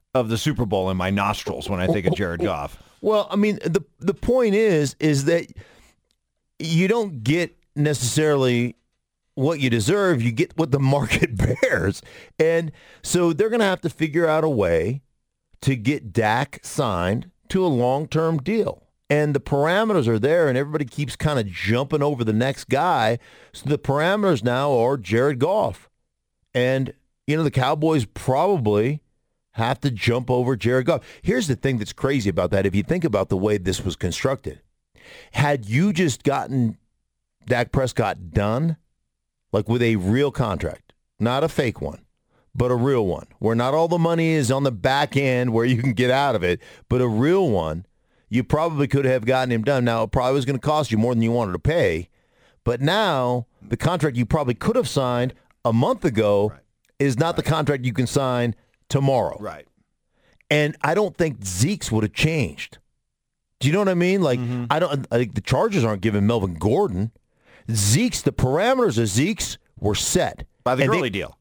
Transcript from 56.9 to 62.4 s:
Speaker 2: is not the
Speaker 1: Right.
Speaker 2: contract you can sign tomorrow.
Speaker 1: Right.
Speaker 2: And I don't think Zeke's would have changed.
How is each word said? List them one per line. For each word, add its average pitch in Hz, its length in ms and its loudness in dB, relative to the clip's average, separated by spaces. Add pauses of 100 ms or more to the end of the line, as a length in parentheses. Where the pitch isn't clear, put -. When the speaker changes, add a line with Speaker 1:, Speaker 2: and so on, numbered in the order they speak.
Speaker 2:
is 135 200 0
not 165 160 0
the 160 60 -2
Speaker 1:
Right. - 100 -2
Speaker 2:
contract 147 340 0
you 127 80 -2
can 123 140 0
sign 123 480 0 (340)
tomorrow. 135 500 0
Speaker 1:
Right. 82 280 -14 (840)
Speaker 2:
And 147 320 2
I 151 120 0
don't 196 220 0
think 147 300 -2
Zeke's 110 460 -2
would 110 120 2
have 107 100 -2
changed. 151 640 -2 (800)